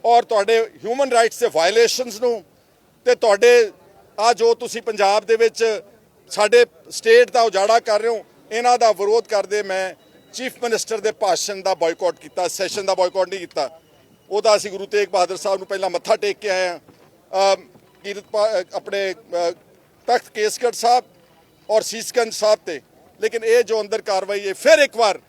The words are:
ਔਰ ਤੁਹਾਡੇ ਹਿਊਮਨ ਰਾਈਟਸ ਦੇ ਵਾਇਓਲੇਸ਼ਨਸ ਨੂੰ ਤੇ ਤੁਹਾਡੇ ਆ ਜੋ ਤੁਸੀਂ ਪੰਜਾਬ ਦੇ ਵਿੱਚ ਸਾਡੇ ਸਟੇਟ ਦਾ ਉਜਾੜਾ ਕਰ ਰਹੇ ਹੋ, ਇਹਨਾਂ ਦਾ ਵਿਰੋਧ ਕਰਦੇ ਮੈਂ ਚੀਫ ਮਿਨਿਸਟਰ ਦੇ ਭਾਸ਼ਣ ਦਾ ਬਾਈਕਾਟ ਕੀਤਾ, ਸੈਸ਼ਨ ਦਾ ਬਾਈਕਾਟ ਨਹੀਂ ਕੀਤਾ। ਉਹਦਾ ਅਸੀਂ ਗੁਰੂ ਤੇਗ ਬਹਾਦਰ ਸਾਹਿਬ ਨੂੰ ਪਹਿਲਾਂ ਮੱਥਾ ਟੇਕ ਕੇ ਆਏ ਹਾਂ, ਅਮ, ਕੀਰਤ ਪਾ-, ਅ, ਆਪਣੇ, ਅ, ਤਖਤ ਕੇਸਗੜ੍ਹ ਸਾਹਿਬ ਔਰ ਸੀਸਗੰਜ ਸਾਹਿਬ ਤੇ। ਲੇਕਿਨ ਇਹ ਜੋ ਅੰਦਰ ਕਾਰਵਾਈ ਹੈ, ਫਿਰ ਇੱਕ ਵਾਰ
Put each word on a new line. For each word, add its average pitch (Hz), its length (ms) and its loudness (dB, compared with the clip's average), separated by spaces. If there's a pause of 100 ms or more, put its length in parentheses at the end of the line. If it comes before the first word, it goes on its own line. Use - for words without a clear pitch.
ਔਰ 233 180 4
ਤੁਹਾਡੇ 226 380 0
ਹਿਊਮਨ 226 500 -4
ਰਾਈਟਸ 233 280 0
ਦੇ 226 140 0
ਵਾਇਓਲੇਸ਼ਨਸ 220 680 0
ਨੂੰ 233 220 -2 (640)
ਤੇ 247 100 2
ਤੁਹਾਡੇ 226 560 4 (480)
ਆ 233 140 4
ਜੋ 226 200 2
ਤੁਸੀਂ 226 280 -6
ਪੰਜਾਬ 208 440 0
ਦੇ 226 100 2
ਵਿੱਚ 226 460 0 (480)
ਸਾਡੇ 214 360 4 (240)
ਸਟੇਟ 226 420 4
ਦਾ 247 100 2
ਉਜਾੜਾ 214 380 2
ਕਰ 214 220 0
ਰਹੇ 233 80 -2
ਹੋ, 220 160 -6 (260)
ਇਹਨਾਂ 240 260 2
ਦਾ 226 140 4
ਵਿਰੋਧ 208 360 0
ਕਰਦੇ 202 360 -2
ਮੈਂ 190 300 -6 (400)
ਚੀਫ 247 200 -10 (100)
ਮਿਨਿਸਟਰ 226 360 -4
ਦੇ 214 120 -2
ਭਾਸ਼ਣ 190 500 -4
ਦਾ 190 140 -2
ਬਾਈਕਾਟ 170 440 -2
ਕੀਤਾ, 170 280 -6
ਸੈਸ਼ਨ 190 380 -6
ਦਾ 190 100 0
ਬਾਈਕਾਟ 180 320 0
ਨਹੀਂ 190 120 -10
ਕੀਤਾ। 156 400 -8 (500)
ਉਹਦਾ 208 260 2
ਅਸੀਂ 202 160 -6
ਗੁਰੂ 196 140 -12
ਤੇਗ 208 240 -2
ਬਹਾਦਰ 185 280 -2
ਸਾਹਿਬ 196 200 -2
ਨੂੰ 190 100 -12
ਪਹਿਲਾਂ 190 220 -4
ਮੱਥਾ 175 260 0
ਟੇਕ 202 220 -4
ਕੇ 208 120 -8
ਆਏ 185 180 -2
ਹਾਂ, 175 120 -8 (720)
ਅਮ, 185 160 -6 (340)
ਕੀਰਤ 202 200 -12
ਪਾ-, 208 380 -2
ਅ, - 20 -10 (100)
ਆਪਣੇ, 196 380 -6
ਅ, 170 400 -4 (560)
ਤਖਤ 247 220 0
ਕੇਸਗੜ੍ਹ 214 460 -4
ਸਾਹਿਬ 240 300 2 (640)
ਔਰ 214 120 2
ਸੀਸਗੰਜ 220 520 -4
ਸਾਹਿਬ 214 320 0
ਤੇ। 151 160 -10 (400)
ਲੇਕਿਨ 220 220 -4
ਇਹ 233 200 2
ਜੋ 220 180 -2
ਅੰਦਰ 208 200 -6
ਕਾਰਵਾਈ 202 460 -4
ਹੈ, 190 60 -4
ਫਿਰ 311 260 4
ਇੱਕ 269 180 0
ਵਾਰ 214 320 0